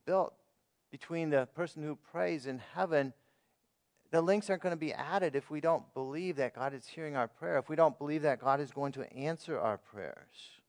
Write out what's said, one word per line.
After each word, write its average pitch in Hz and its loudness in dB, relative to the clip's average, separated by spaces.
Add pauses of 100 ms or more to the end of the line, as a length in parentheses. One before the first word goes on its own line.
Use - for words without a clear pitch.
built 185 2 (560)
between 165 -4
the 135 4
person 160 -6
who 151 -6
prays 165 -4
and 131 -6 (140)
heaven, 156 2 (960)
the 160 6
links 202 4
aren't 185 -2
gonna 175 0
be 151 -2
added 165 0
if 139 -2
we 151 -4
don't 160 2
believe 147 -4
that 131 0
God 135 -2
is 127 -12
hearing 151 -8
our 120 2
prayer, 170 -2
if 131 0
we 156 -4
don't 156 6
believe 147 -2
that 135 2
God 135 4
is 139 -6
going 139 -4
to 135 -10
answer 156 -4
our 107 0
prayers. - -14